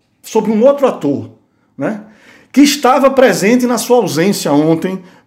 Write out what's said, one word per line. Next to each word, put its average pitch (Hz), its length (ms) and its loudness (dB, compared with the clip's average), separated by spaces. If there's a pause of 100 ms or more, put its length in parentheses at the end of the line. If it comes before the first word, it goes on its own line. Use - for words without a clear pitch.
(220)
sobre 220 280 -4
um 220 140 0
outro 277 220 2
ator, 127 460 -4 (440)
né? 208 280 -8 (460)
Que 277 120 4
estava 269 480 2
presente 240 560 2
na 240 100 -2
sua 247 220 0
ausência 175 540 -2
ontem 165 500 0 (240)